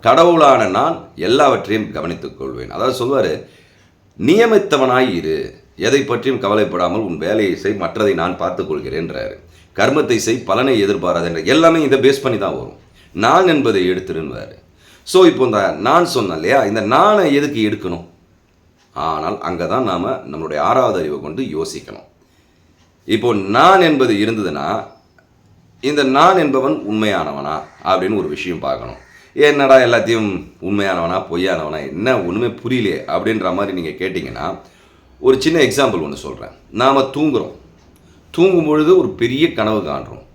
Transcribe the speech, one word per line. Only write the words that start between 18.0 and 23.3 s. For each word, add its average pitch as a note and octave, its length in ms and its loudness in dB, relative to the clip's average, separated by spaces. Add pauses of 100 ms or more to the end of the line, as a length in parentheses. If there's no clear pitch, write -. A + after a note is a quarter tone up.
ஆனால் D#2 480 -4
அங்கே E2+ 260 -4
தான் A#2+ 160 -2
நாம F#2 260 -2
நம்மளுடைய D2+ 480 -8
ஆறாவது G#2+ 420 2
அறிவை D2+ 200 -6
கொண்டு D#2 240 -8
யோசிக்கணும். - 600 -10 (1000)
இப்போ A2 280 0